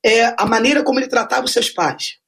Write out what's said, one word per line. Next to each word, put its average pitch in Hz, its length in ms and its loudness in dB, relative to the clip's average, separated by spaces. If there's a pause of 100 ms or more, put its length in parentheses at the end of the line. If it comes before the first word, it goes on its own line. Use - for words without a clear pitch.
é 233 340 4
a 208 80 0
maneira 254 380 0
como 262 160 0
ele 254 80 -4
tratava 247 380 -2
os - 60 -4
seus 233 180 -2
pais. - 480 -6 (100)